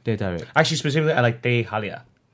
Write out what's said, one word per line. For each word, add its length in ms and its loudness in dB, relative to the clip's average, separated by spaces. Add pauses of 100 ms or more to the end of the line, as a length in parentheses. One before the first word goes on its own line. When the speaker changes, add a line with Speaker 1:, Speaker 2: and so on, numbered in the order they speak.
Speaker 1:
Teh 100 0
tarik. 400 -4
Speaker 2:
Actually, 220 4
specifically, 360 0
I 100 2
like 200 2
teh 220 2
halia. 380 -6 (320)